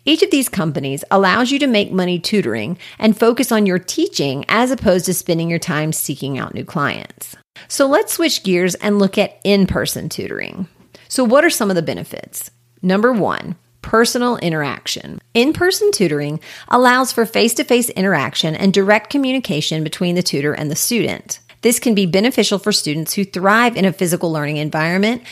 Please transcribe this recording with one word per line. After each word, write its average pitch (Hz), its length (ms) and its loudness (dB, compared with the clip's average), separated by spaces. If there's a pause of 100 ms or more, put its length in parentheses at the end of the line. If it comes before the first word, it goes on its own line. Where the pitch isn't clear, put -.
Each 320 200 4
of 381 80 0
these 277 180 0
companies 151 640 -4
allows 196 400 4
you 277 80 0
to 285 80 2
make 208 240 2
money 180 260 0
tutoring 131 600 -2 (180)
and 220 180 4
focus 240 360 2
on 214 160 2
your 180 100 2
teaching 143 720 -2
as 247 220 2
opposed 185 340 0
to 185 80 -2
spending 165 340 -2
your 170 120 -2
time 156 340 -4
seeking 135 460 -6
out - 160 -8
new - 100 -10
clients. - 720 -8 (320)
So - 180 2
let's 320 280 2
switch - 280 0
gears 180 320 0
and 208 240 0
look 196 220 2
at - 240 -2
in-person 185 680 0
tutoring. 50 580 -8 (400)
So - 160 0
what 269 220 4
are 320 60 4
some 208 180 0
of 190 60 0
the 165 80 0
benefits? - 640 -10 (320)
Number 214 320 2
one, 156 440 -2 (260)
personal 240 540 2
interaction. 147 840 -6 (140)
In-person 359 560 2
tutoring 151 480 0 (300)
allows 247 420 4
for 226 160 0
face-to-face 240 640 2
interaction 156 640 0
and 190 180 2
direct 202 380 2
communication 240 720 -2
between 175 320 -2
the 180 80 0
tutor 147 300 0
and 147 180 -4
the - 40 -4
student. - 680 -4 (200)
This 233 160 2
can 233 160 2
be 196 120 2
beneficial 196 520 2
for 208 140 -2
students 156 420 -2
who 196 120 -2
thrive 220 500 2
in 190 80 0
a 190 80 2
physical 170 400 -2
learning 151 260 -4
environment 170 760 0